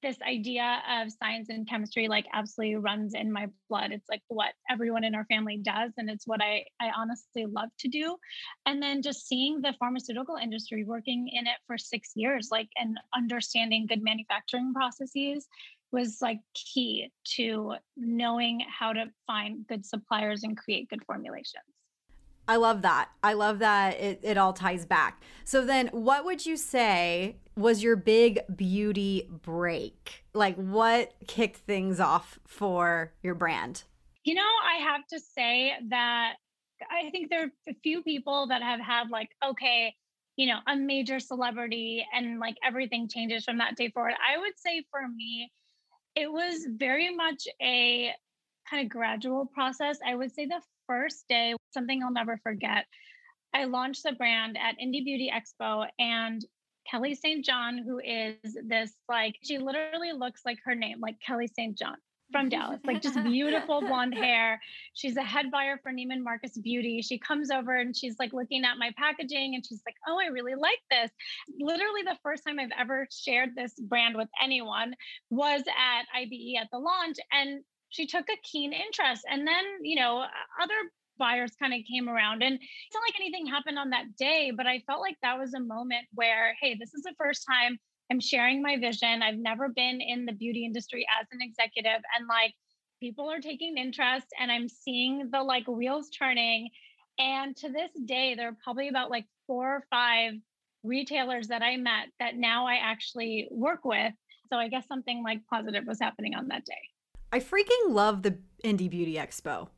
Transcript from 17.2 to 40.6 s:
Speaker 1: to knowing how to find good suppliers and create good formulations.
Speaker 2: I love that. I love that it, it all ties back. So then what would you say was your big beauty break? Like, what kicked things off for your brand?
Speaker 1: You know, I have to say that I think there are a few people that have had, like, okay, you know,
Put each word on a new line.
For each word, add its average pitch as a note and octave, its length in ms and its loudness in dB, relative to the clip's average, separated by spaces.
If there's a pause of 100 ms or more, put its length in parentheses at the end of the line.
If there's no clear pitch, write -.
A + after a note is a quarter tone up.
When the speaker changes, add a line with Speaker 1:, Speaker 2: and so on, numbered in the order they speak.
Speaker 1:
to G#3+ 400 -2 (200)
knowing A#3 720 0
how A3+ 260 -2
to A3+ 120 0 (220)
find G#3+ 400 -4
good G#3+ 180 -6
suppliers G#3+ 580 -2
and A3 140 -4
create - 320 -4
good - 160 -10
formulations. - 600 -10 (840)
Speaker 2:
I A3+ 80 6
love A3+ 260 6
that. F3 280 4 (140)
I G#3 100 6
love G#3 260 4
that G3+ 400 6
it, G3 240 -2
it G#3 140 2
all F#3+ 140 8
ties F3+ 340 0
back. D#3 360 4 (240)
So C4 180 4
then C4 260 4
what C4 360 2
would F4+ 200 -2
you D#4+ 120 -2
say F#3+ 800 2 (180)
was G#3+ 280 4
your A#3 120 8
big A3 460 8 (140)
beauty G3 760 2
break? E3 1040 -4
Like, G3 220 4
what A3 580 4 (140)
kicked G#3+ 300 0
things F#3+ 420 0
off E3+ 460 2
for E3+ 760 2
your F3+ 140 -2
brand? D#3 480 -2 (400)
Speaker 1:
You D#4 100 2
know, G4 160 4 (160)
I E4+ 160 2
have D4 260 0
to D#4+ 120 -10
say B3+ 540 2 (160)
that A#3+ 440 2 (560)
I E4 220 0
think E4+ 180 -4
there E4 140 2
are D4 80 -4 (180)
a C4 140 -6
few D#4+ 200 2
people C#4+ 440 0
that A#3+ 140 2
have A#3+ 180 -2
had, A#3 320 0
like, A3 180 -4 (160)
okay, A#3+ 500 2 (400)
you C4 120 4
know, A3+ 200 2